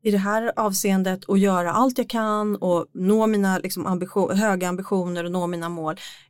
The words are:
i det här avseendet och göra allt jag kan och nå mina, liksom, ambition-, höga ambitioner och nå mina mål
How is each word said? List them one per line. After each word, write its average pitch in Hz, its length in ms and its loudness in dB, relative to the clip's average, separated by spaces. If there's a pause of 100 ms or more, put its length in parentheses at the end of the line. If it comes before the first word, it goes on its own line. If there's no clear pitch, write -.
i 214 80 2
det 202 80 4
här 214 380 0
avseendet 190 680 0
och 196 140 2
göra 180 340 2
allt 254 260 2
jag 247 120 -4
kan 214 460 -2
och 175 380 0
nå 214 320 2
mina, 196 320 2
liksom, 185 280 -6
ambition-, 185 500 0
höga 190 320 2
ambitioner 180 560 -2
och 175 80 -6
nå 180 140 -2
mina 170 220 -4
mål 160 280 -6 (340)